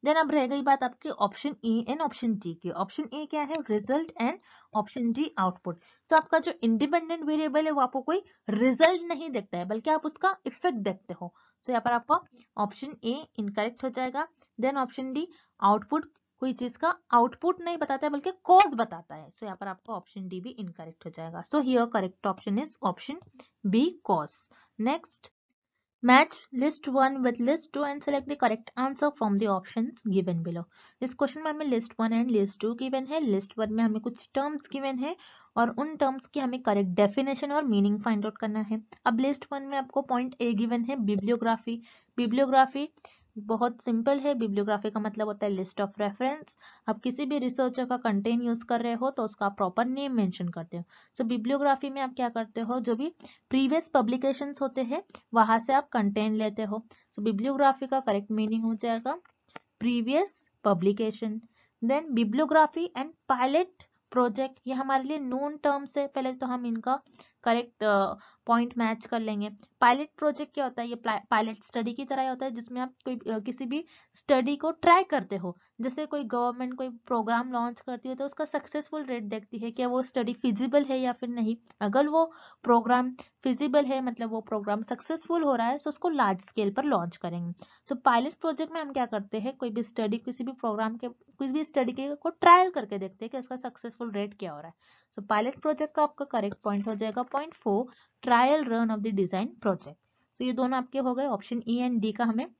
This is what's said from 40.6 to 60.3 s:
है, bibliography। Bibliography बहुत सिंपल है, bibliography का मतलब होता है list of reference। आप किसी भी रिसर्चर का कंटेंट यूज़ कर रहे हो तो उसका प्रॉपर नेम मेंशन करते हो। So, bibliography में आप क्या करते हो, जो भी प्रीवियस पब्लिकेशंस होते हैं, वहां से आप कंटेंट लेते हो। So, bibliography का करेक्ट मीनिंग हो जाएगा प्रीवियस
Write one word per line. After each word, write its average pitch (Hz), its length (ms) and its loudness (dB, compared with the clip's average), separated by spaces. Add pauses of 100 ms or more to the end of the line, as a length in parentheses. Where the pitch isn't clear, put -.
है, 269 140 -4
bibliography। 226 800 0 (420)
Bibliography 262 680 2 (520)
बहुत 226 420 -2
सिंपल 240 380 2
है, 285 160 0
bibliography 208 580 0
का 214 60 -2
मतलब 214 280 -4
होता 208 180 -4
है 202 60 0
list 190 280 -4
of 196 100 0
reference। 247 680 -4 (320)
आप 214 120 -2
किसी 254 240 -4
भी 285 140 0
रिसर्चर 254 460 -2
का 247 120 -2
कंटेंट 233 460 0
यूज़ 233 220 -2
कर 233 160 0
रहे 233 120 -2
हो 247 180 -2
तो 262 120 -4
उसका 208 260 -2
प्रॉपर 202 360 0
नेम 269 280 -4
मेंशन 185 340 0
करते 175 300 -8
हो। 170 60 -8 (320)
So, 254 100 -2
bibliography 269 640 0
में 277 100 -6
आप 262 120 -4
क्या 247 160 -2
करते 226 320 -6
हो, 233 180 -2
जो 233 160 0
भी 294 180 -4 (360)
प्रीवियस 269 400 2
पब्लिकेशंस 269 720 0
होते 262 220 -2
हैं, 285 200 -4 (300)
वहां 226 260 6
से 226 140 -2
आप 285 160 2
कंटेंट 214 480 0
लेते 214 260 -2
हो। 214 220 -6 (340)
So, 208 80 0
bibliography 262 600 2
का 269 100 0
करेक्ट 202 320 -2
मीनिंग 220 320 0
हो 226 120 0
जाएगा 233 420 -4 (600)
प्रीवियस 247 720 0 (140)